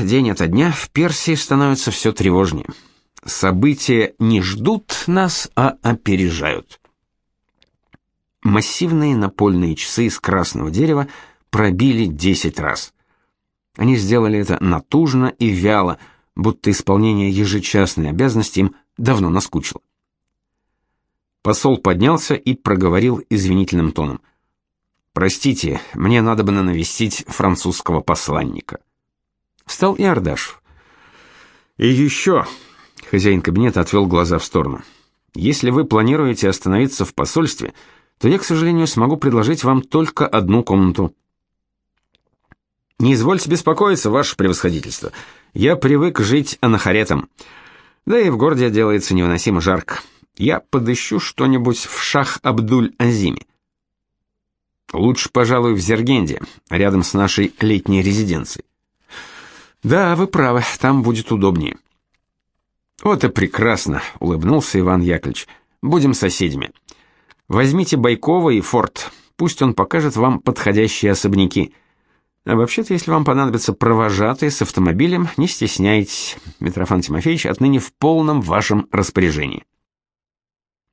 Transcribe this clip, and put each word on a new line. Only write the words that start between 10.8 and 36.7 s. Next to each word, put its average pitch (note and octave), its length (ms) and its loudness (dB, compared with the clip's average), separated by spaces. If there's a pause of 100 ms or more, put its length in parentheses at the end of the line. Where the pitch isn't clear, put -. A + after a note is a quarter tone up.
пробили G#2+ 560 2
десять D#2+ 540 -2
раз. - 340 -6 (840)
Они B2+ 180 2
сделали G#2+ 440 2
это F#2 220 -2
натужно B2+ 800 0
и A#2 100 2
вяло, F#2+ 500 0 (360)
будто G#2 360 -2
исполнение G2+ 580 0
ежечасной F#2+ 800 0
обязанности A2 520 -2
им G2 140 -2 (220)
давно A#2 320 0
наскучило. - 520 -4 (1600)
Посол A#2 360 2
поднялся B2 580 0
и B2+ 200 -2
проговорил F#2+ 720 0
извинительным F#2 640 0
тоном: C#2+ 300 -6 (920)
"Простите, F#2 680 -2 (120)
мне A2+ 280 2
надобно G#2 420 2
навестить F2+ 640 -2
французского F2 720 -2
посланника". C#2+ 800 -4 (840)
Встал F#3+ 280 -2
и - 100 -2
Ардашев. G2+ 600 -2 (1120)
"И A2 100 2
ещё", C#3 580 2 (640)
хозяин G2 320 2
кабинета G2 400 0
отвёл G2 260 2
глаза E2+ 320 2
в - 40 -6
сторону, D2+ 380 -4 (540)
"если B2 340 0
вы C3+ 160 2
планируете A#2 640 2
остановиться G2 560 0